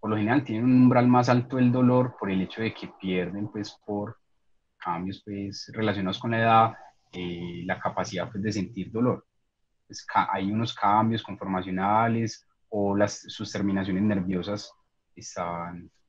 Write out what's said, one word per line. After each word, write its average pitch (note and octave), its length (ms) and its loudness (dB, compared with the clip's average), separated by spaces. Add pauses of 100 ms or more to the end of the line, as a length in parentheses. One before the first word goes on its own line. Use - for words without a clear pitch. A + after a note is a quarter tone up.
por G#2+ 100 -4
lo G#2+ 80 0
general B2 260 2
tienen A2+ 220 -2
un B2+ 160 8
umbral B2 260 6
más B2 220 6
alto B2 260 2
del B2 160 6
dolor B2+ 480 4
por G2 100 -2
el F#2+ 120 0
hecho - 180 -6
de A2+ 140 -2
que - 160 -12 (100)
pierden, F#2+ 480 -2
pues, - 380 -8
por G#2 320 -6 (580)
cambios, F2+ 480 -8
pues, G2+ 500 -10
relacionados G2+ 440 -2
con A#2 140 -4
la A2+ 80 2
edad, A2+ 320 6 (380)
eh, F2 540 -8
la F#2 160 -4
capacidad, F#2+ 500 -6
pues, G2+ 140 -8
de G#2+ 80 -2
sentir F#2 400 -6
dolor. A#2 320 0 (640)
Pues, - 180 -16
ca-, G2 260 0
hay G2 220 -2
unos A#2 220 -2
cambios A2 480 2
conformacionales G2 1200 -2 (220)
o G2+ 260 0
las, G2+ 280 0 (100)
sus - 180 -10
terminaciones G2 520 -2
nerviosas F#2+ 720 -2 (420)
están F2 760 -8 (180)